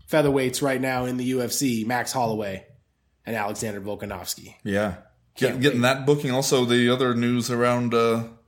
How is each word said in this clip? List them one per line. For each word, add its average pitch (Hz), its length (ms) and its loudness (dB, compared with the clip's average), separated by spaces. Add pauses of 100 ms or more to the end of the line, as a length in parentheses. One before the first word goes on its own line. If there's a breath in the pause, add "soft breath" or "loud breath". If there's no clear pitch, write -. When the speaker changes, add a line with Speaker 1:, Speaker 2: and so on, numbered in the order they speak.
(120)
Speaker 1:
featherweights 139 500 2
right 131 200 0
now 127 240 -2
in 127 100 -4
the 123 100 -4
U 127 160 0
F 117 120 -4
C, 117 320 -2
Max 120 260 -2
Holloway 107 540 -4 (600)
and 113 120 -6
Alexander 107 420 -6
Volkanovski. 98 840 -10
Speaker 2:
Yeah. 101 340 -2 (380)
Speaker 1:
Can't 127 180 0
Speaker 2:
Get-, 127 80 -4
getting 127 200 4
Speaker 1:
wait. 123 60 4
Speaker 2:
that 135 180 0
booking. 143 260 2
Also, 131 340 2
the 120 240 4
other 127 260 2
news 120 340 0
around, 123 440 0
uh, 117 340 2 (200)